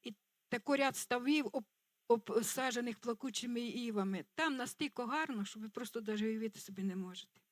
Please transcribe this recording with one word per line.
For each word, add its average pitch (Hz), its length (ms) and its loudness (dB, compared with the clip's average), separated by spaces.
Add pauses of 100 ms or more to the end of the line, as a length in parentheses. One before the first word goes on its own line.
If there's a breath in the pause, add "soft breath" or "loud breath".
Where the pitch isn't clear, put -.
І 226 140 -10 (340)
тако 247 260 2
ряд 277 220 4
ставів 247 540 4
об-, 233 160 -4 (400)
обсаджених 233 920 2
плакучими 240 600 -4
івами. 208 640 -2 (100)
Там 311 200 2
настільки 254 480 -4
гарно, 262 420 -2
що 220 140 -12
ви 220 100 -10
просто 240 320 -6
даже 214 260 0
уявити 220 320 -2
собі 190 240 -8
не 190 120 0
можете. 185 460 -8 (100)